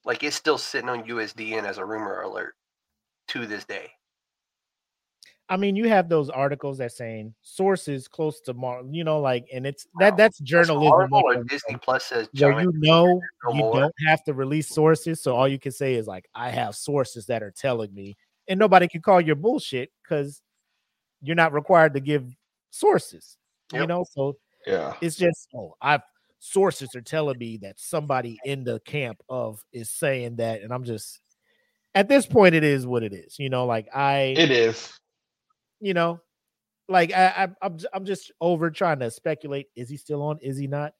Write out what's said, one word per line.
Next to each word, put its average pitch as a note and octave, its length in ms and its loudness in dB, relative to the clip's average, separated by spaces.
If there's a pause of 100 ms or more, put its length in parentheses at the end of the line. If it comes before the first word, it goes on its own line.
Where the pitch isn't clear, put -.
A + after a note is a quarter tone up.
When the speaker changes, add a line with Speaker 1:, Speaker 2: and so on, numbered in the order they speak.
Speaker 1:
Like, B2+ 200 -4
it's D3 120 -4
still D3 220 0
sitting B2 320 -6
on A#2+ 160 -6
U A#2 160 -6
S G#2 120 -8
D A2 200 -10
N G#2+ 120 -4
as G2 120 -8
a F#2+ 80 -8
rumor G#2 360 -8
alert G2+ 340 -10 (760)
to A#2+ 160 -6
this G#2 200 -10
day. F#2 260 -14 (1600)
Speaker 2:
I F#3+ 100 -2
mean, G3 180 0
you A3+ 140 0
have F#3+ 180 4
those D#3 220 2
articles C#3 480 -4
that B2 160 -8
saying A2+ 480 -12
sources F3 680 -4
close D#3 340 -6
to B2+ 120 -10
Mar-, B2+ 360 -8
you E3 140 -8
know, D#3 160 0
like, B2+ 340 -2
and B2+ 140 -8
it's - 180 -10 (140)
that, G3+ 120 8
Speaker 1:
Wow. F#3 60 -4
Speaker 2:
that's G#3+ 220 6
Speaker 1:
That's C#3 100 -12
Speaker 2:
journalism D#3 400 6
Speaker 1:
Marvel D3 300 6
or C3 40 4
Speaker 2:
one B2 120 4
oh - 40 -2
one. A#2+ 80 -6
Speaker 1:
Disney B2+ 340 -6
Plus C3 240 -2
says A2+ 240 -4 (100)
Speaker 2:
Where C#3+ 140 8
Speaker 1:
Jonathan F3 180 2 (100)
Speaker 2:
you D#3 80 6
know E3 180 8
Speaker 1:
Majors F3+ 140 4 (220)
no A#2+ 80 -2
Speaker 2:
you C#3+ 80 0
Speaker 1:
more? A2+ 220 2
Speaker 2:
don't D#3 120 0 (140)
have D#3 160 2
to D3+ 100 -4
release C#3 360 -4
sources, D#3+ 520 2
so B2+ 140 -2
all C3 140 4
you C#3 100 -4
can C3 140 -8
say C3+ 220 -2
is, A2 120 -4
like, F#2 260 -14
"I B2 180 -8
have A2+ 240 -4
sources C3+ 500 -4
that A2+ 180 -4
are G2+ 80 -14
telling A2+ 420 -4
me," G2 220 -16 (320)
and F#3+ 120 -2
nobody F#3 280 6
can E3+ 140 -10
call F#3 180 4
your D#3 160 0
bullshit D#3 560 -4 (160)
'cause C#3+ 340 -6 (800)
you're D3+ 140 -4
not E3 180 4
required D#3 420 4
to C#3 40 -2
give C3+ 340 -2 (380)
sources, - 680 -2 (360)
you B2+ 60 -6
Speaker 1:
Yep. D#3+ 100 -2
Speaker 2:
know? F3 200 -2
So C#3 280 -6 (280)
Speaker 3:
Yeah. E2+ 360 -4
Speaker 2:
it's E3 160 -6
just, E3+ 360 -2
"Oh, G#2 280 -14
I've, C#3+ 200 2 (380)
sources E3+ 560 -2
are B2 60 -12
telling D3 360 -4
me A2+ 200 -10
that G2 200 -18
somebody C3 680 -6
in C3+ 180 -6
the A#2 160 -4
camp C3 480 -8
of A2+ 360 -8 (100)
is A2+ 160 -12
saying B2 480 -4
that," A2+ 240 -4
and A2+ 120 -10
I'm B2+ 120 -8
just, A2+ 340 -10 (760)
at G3+ 140 4
this C#4 180 6
point, F#3 300 8
it D#3 80 4
is C#3 240 2
what B2 160 -2
it G#2 80 -6
is, F2+ 260 -16
you C#3 120 -8
know? B2+ 160 -2
Like, A2+ 280 -4
I C#3 440 0
Speaker 3:
It D#3+ 120 4
is. A2+ 480 0 (880)
Speaker 2:
you G3 120 -2
know, E3+ 260 0 (680)
like, F3+ 240 4
I, F#3 160 6
I, F#3 200 2 (140)
I'm F#3 160 -6
j-, E3 160 -14
I'm G3 120 -8
just F#3+ 340 -8
over E3+ 320 0
trying D#3+ 280 0
to A#2+ 120 -4
speculate, C#3+ 640 -8
is A#2+ 140 -14
he D3 80 -12
still C#3+ 260 -8
on, D3+ 160 -4
is C3+ 180 -8
he C#3 100 -6
not? D3 320 -6